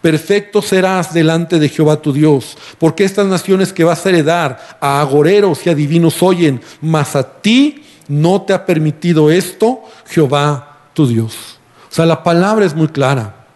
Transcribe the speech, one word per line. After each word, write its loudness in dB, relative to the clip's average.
Perfecto -2
serás -2
delante 0
de 2
Jehová 0
tu -4
Dios, 0
porque 0
estas -2
naciones -2
que -2
vas 0
a 0
heredar -2
a 0
agoreros 2
y 0
adivinos 0
oyen, 0
mas -2
a 0
ti 0
no 0
te -2
ha -4
permitido 0
esto -2
Jehová -2
tu 2
Dios. -4
O -20
sea, 0
la 0
palabra 2
es -2
muy 0
clara. -4